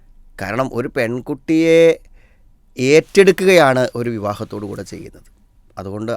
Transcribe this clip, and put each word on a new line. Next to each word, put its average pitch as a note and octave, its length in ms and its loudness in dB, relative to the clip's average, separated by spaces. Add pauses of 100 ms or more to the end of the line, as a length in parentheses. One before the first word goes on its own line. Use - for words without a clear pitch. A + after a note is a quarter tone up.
(400)
കാരണം A2+ 280 -6 (100)
ഒരു B2 180 -6
പെൺകുട്ടിയെ D3+ 840 0 (960)
ഏറ്റെടുക്കുകയാണ് D#3 1040 4 (140)
ഒരു A#2+ 200 -6
വിവാഹത്തോടു G#2 540 -8
കൂടെ G2+ 220 -12
ചെയ്യുന്നത്. - 360 -20 (520)
അതുകൊണ്ട് G#2+ 360 -8